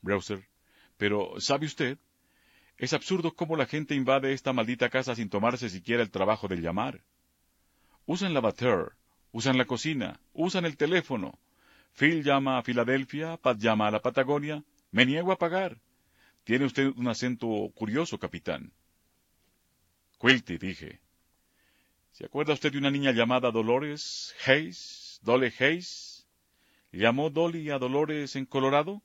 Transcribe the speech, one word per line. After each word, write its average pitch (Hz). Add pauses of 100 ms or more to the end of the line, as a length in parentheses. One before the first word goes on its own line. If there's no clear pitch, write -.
Brewster, 95 (480)
pero, 104
¿sabe 143
usted? 143 (800)
Es 127
absurdo 165
cómo 160
la 135
gente 151
invade 135
esta 135
maldita 123
casa 131
sin 110
tomarse 117
siquiera 104
el 107
trabajo 101
de 92
llamar. 95 (1000)
Usan 180
la 143
bater, 113 (380)
usan 127
la 127
cocina, 123 (140)
usan 175
el 151
teléfono. 147 (560)
Phil 156
llama 135
a 120
Filadelfia, 135
Pat 120
llama 107
a 104
la 107
Patagonia. 143 (260)
Me 127
niego 165
a 185
pagar. 180 (680)
Tiene 127
usted 135
un 123
acento 117 (280)
curioso, 113
capitán." 85 (1500)
"Quilty", 117
dije. 80 (1120)
"¿Se -
acuerda 147
usted 143
de 139
una 139
niña 139
llamada 120
Dolores 127 (140)
Hayes, -
Dolly 123
Hayes? - (680)
¿Llamó 117
Dolly 160
a 143
Dolores 143
en 135
Colorado?" 143